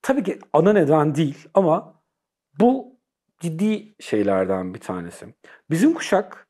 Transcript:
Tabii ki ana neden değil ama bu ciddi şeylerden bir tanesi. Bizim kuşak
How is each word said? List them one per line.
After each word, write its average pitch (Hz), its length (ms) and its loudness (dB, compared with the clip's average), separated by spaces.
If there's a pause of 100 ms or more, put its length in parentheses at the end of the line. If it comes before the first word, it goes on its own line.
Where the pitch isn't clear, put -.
Tabii 269 200 -2
ki - 160 -6 (140)
ana 170 200 4
neden 151 420 2
değil 147 400 -2
ama 180 480 0 (580)
bu 247 380 0 (420)
ciddi 175 600 -4
şeylerden 95 760 -2
bir - 60 -14
tanesi. - 540 -12 (360)
Bizim 220 240 2
kuşak - 560 -4